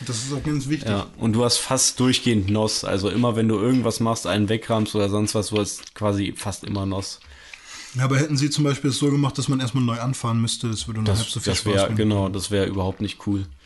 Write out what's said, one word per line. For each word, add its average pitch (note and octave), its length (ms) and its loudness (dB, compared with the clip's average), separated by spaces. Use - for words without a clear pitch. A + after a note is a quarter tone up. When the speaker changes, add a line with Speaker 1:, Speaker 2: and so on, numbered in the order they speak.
Speaker 1:
Das A#2+ 120 -6
ist C3 140 -6
auch C3 100 -4
ganz D3 260 -2
wichtig. C#3+ 200 -2
Speaker 2:
Ja, G2+ 180 0
und A2+ 160 0
du A#2+ 120 4
hast A#2+ 140 2
fast - 420 0
durchgehend A#2+ 500 2
Nos. G#2+ 340 0
Also F#2+ 240 0
immer, A#2 280 2
wenn A2 120 2
du A2 100 2
irgendwas A#2 420 2
machst, A2+ 260 0
einen G2+ 220 2
wegrammst A2 460 0
oder G2+ 140 2
sonst G#2 260 0
was, G#2 140 0
du G#2+ 100 0
hast - 360 -4
quasi G2+ 420 0
fast - 280 -8
immer G2+ 220 -4
Nos. G2 340 -6
Speaker 1:
Ja, B2+ 100 0
aber C3+ 140 2
hätten D3+ 180 0
sie C#3+ 140 2
zum D3 140 2
Beispiel C#3 260 0
es - 80 -2
so D3 120 2
gemacht, C#3 280 2
dass B2+ 100 -4
man C3+ 120 2
erstmal B2+ 240 0
neu A#2 160 0
anfahren A#2 400 0
müsste, A#2 280 -2
das G#2+ 180 -4
würde A2 140 -6
nur G#2+ 60 0
Speaker 2:
Das, G2+ 140 2
Speaker 1:
halb A2 80 -4
so - 120 -6
viel G2+ 120 0
Speaker 2:
das F#2 60 0
Speaker 1:
Spaß G#2 160 0
Speaker 2:
wär, G2 120 4
Speaker 1:
bringen. A2 100 -2
Speaker 2:
genau, G2+ 320 2
das F#2+ 220 -6
wär G2 160 2
überhaupt F#2+ 340 -2
nicht - 260 -6
cool. G2 200 -2